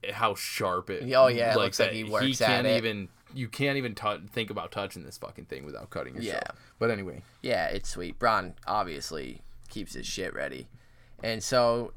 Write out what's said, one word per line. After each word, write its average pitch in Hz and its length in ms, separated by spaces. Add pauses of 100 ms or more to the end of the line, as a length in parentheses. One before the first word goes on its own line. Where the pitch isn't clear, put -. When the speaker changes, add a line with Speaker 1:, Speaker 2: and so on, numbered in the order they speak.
(140)
Speaker 1:
how 107 220
sharp 92 560
it, 92 100 (140)
Speaker 2:
Oh, 131 120
yeah, 117 260
it - 20
Speaker 1:
like, - 20
Speaker 2:
looks 98 220
like 110 100
Speaker 1:
that 101 60
Speaker 2:
he 110 80
Speaker 1:
he 107 80
Speaker 2:
works 120 300
at 113 60
Speaker 1:
can't 101 200
Speaker 2:
it. 110 100
Speaker 1:
even, 107 300 (260)
you 127 140
can't 139 300
even 120 180
tou-, 104 260 (100)
think 110 200
about 101 200
touching 95 320
this - 140
fucking - 280
thing 67 200
without 65 240
cutting 64 260
yourself. 92 300
Speaker 2:
Yeah. - 60 (260)
Speaker 1:
But 117 140
anyway. 95 320 (180)
Speaker 2:
Yeah, 98 260
it's - 220
sweet. 87 300
Bronn 107 340 (140)
obviously 78 760 (280)
keeps 101 240
his 62 120
shit - 280
ready. 65 340 (560)
And 113 200
so 120 540